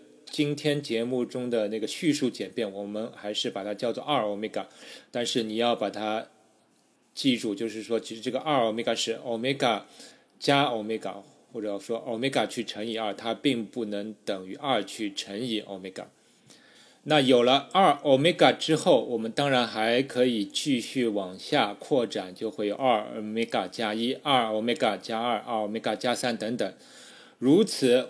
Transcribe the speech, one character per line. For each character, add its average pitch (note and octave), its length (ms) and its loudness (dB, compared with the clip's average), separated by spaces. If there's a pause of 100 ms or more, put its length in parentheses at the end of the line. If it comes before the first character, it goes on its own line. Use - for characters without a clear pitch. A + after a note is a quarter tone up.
(300)
今 D3 260 0
天 D3 240 0
节 A#2 240 -2
目 B2 220 0
中 B2 240 -6
的 A2 180 0
那 A2 100 -4
个 G#2+ 80 -2
叙 D#3 240 0
述 C#3 200 2
简 G2 200 -8
便， G#2 220 -4
我 G2+ 120 -8
们 G#2+ 300 -6
还 G#2 200 -8
是 A#2+ 160 -2
把 G2 120 -6
它 G#2 120 -4
叫 A2+ 180 -2
做 A#2 100 -8
二 C#3 220 0
omega。 G#2 400 -4 (460)
但 A#2+ 160 -4
是 A#2 160 0
你 A2 140 -4
要 A#2 200 2
把 G2+ 140 -2
它 G#2+ 360 -4 (880)
记 B2+ 220 2
住， G#2+ 180 -2
就 A2+ 140 -4
是 G#2+ 140 -8
说 A2 180 -2
其 - 140 -10
实 A2+ 80 -12
这 B2 80 -4
个 B2+ 80 -2
二 C#3 260 2
omega A2+ 300 0
是 A2+ 220 -2
omega A#2+ 680 -2 (560)
加 C#3+ 300 4
omega， G#2+ 480 -4 (360)
或 A#2 80 -8
者 G#2 180 -4
说 A2+ 280 -6
omega A#2+ 400 0
去 A2+ 180 -8
乘 G#2+ 220 -8
以 A2+ 100 -4
二， G#2+ 160 -4
它 A2+ 220 -4
并 A#2+ 280 0
不 A2+ 220 -8
能 G#2 300 -6 (100)
等 F#2 220 -6
于 F#2+ 80 -12
二 C3 280 0
去 G2+ 300 -8
乘 G2+ 260 -10
以 A2+ 220 -4
omega。 F#2+ 440 -12 (1000)
那 D3 180 4
有 B2+ 200 8
了 C3 300 4
二 F#3 200 8 (100)
omega C#3+ 520 6
之 D#3 220 0
后， C#3+ 260 6
我 B2 140 -2
们 A2 160 -4
当 C#3+ 180 2
然 B2 160 4
还 A2+ 360 2
可 B2+ 240 2
以 A2+ 180 0
继 B2+ 340 -2
续 A#2+ 280 -2
往 F#2+ 320 -2
下 A2 340 0
扩 A#2+ 340 0
展， F#2 280 -8
就 A2 160 -6
会 G#2 160 -4
有 G2+ 80 0
二 A#2+ 320 2 (120)
omega A2 520 -2
加 G#2+ 240 -2
一、 A#2 180 -2 (100)
二 B2+ 260 2
omega A2 520 0
加 A2+ 180 -6
二、 A#2 200 0
二 A2+ 260 -4
omega G#2+ 320 -4
加 A#2+ 180 -2
三 A#2+ 220 -2
等 A2+ 180 -4
等。 A2 200 -4 (640)
如 D#3 260 6
此， B2+ 460 2